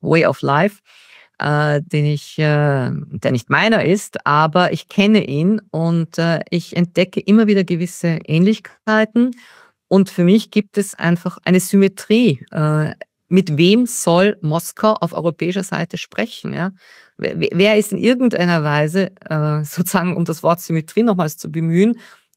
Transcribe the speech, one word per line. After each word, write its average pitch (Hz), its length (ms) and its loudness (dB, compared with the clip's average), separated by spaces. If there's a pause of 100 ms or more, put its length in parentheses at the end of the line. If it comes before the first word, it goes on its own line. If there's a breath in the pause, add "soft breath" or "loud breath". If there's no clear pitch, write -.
Way 151 240 2
of - 160 0
Life, 160 380 0 (600 soft breath)
äh, 147 420 0
den 151 240 -2
ich, 147 340 -4
äh, 147 520 0
der - 400 -6
nicht 123 180 -4
meiner 190 360 2
ist, - 400 -2
aber 156 460 2
ich - 160 -8
kenne 202 380 2
ihn 170 360 -2 (100)
und, 165 460 -2
äh, 165 320 0
ich - 260 -6
entdecke 175 440 0
immer 214 280 4
wieder 196 160 2
gewisse 170 640 -4
Ähnlichkeiten 220 1080 0 (560 loud breath)
und 190 220 2
für 180 140 -2
mich 202 280 2
gibt 208 260 -4
es 196 180 -4
einfach 170 480 -2
eine 185 160 2
Symmetrie. 196 920 0
Äh, 151 420 -2 (360)
mit 180 280 2
wem 208 300 4
soll 185 540 0
Moskau 165 520 -2
auf 170 200 -4
europäischer 165 500 -4
Seite 170 340 -8
sprechen? - 560 -8
Ja? 180 180 -6 (460 soft breath)
Wer, - 220 -6
wer 196 400 2
ist 208 120 -2
in 190 60 -4
irgendeiner 190 640 0
Weise, 151 480 -2 (160)
äh, 151 360 -2
sozusagen, 175 520 -2
um 175 80 -2
das 165 200 -4
Wort 170 180 0
Symmetrie 160 400 -2
nochmals 180 360 0
zu - 140 -12
bemühen, 170 440 2 (420 loud breath)